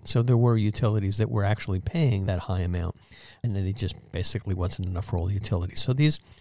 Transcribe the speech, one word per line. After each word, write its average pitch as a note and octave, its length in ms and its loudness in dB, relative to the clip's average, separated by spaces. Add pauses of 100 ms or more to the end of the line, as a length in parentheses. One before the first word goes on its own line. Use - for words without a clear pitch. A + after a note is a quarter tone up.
So - 180 2
there A#2+ 140 4
were A#2 220 4
utilities G#2 580 0
that A2 140 0
were A2 120 0
actually G2+ 380 0
paying A2+ 460 0
that F2+ 140 0
high F#2 200 -2
amount, F2 360 -2 (460)
and G#2+ 140 -2
then G2 100 -2
it F#2+ 100 -2
just - 360 -8
basically F#2 420 -2
wasn't F2+ 340 -4
enough F#2 180 -4
for F2+ 100 -2
all E2+ 100 0
the G2 80 -2
utilities. F#2 460 -2
So B2+ 140 0
these D3+ 260 2 (200)